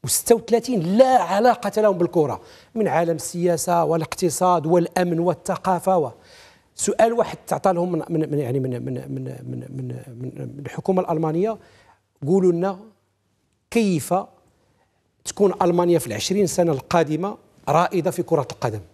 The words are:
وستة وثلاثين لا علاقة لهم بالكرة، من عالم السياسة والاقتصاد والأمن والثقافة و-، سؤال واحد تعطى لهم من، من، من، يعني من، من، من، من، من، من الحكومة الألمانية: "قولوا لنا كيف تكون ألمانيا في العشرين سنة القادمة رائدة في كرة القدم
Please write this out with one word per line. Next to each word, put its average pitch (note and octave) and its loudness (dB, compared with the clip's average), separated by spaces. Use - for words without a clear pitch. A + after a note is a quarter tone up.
وستة - 2
وثلاثين A3+ 0
لا A3+ 4
علاقة G#3 2
لهم G3+ 2
بالكرة، E3 0
من G#3+ 0
عالم E3 0
السياسة E3+ 0
والاقتصاد E3 0
والأمن E3+ 2
والثقافة F3+ 0
و-، B2+ -2
سؤال A3+ 2
واحد A3+ -2
تعطى F3+ 0
لهم F3 -2
من، D#3+ -2
من، D#3 -2
من، D3 0
يعني C3 -2
من، B2+ -4
من، B2 -6
من، C3+ -8
من، B2 -10
من، B2+ -12
من C#3+ -14
الحكومة F#3 -2
الألمانية: E3+ -2
"قولوا F#3 4
لنا F#3 -2
كيف F#3 0
تكون G3 2
ألمانيا F3 4
في - -2
العشرين E3+ 0
سنة E3+ 2
القادمة D#3+ 0
رائدة E3+ 2
في F3 -4
كرة D3 0
القدم A2 -6